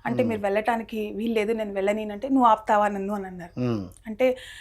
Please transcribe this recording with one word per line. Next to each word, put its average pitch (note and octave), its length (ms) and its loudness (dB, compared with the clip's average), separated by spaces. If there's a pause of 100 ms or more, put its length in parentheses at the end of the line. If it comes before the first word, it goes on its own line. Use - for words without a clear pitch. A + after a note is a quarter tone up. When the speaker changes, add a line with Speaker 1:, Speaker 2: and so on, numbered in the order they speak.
Speaker 1:
అంటే, A#3+ 160 2
Speaker 2:
మ్మ్. A#3 80 0
Speaker 1:
"మీరు A3 100 -2
వెళ్ళటానికి G#3+ 760 -2
వీల్లేదు, A3 360 0
నేను G#3+ 200 -4
వెళ్ళనీనంటే, G#3 560 -2
నువ్వు C4 160 6
ఆపుతావా A3 440 4
నన్ను?" G3+ 260 -4
అని G3 120 -6
అన్నారు. F3 340 -12
Speaker 2:
మ్మ్. A2+ 280 -2 (180)
Speaker 1:
అంటే, B3+ 300 0 (240)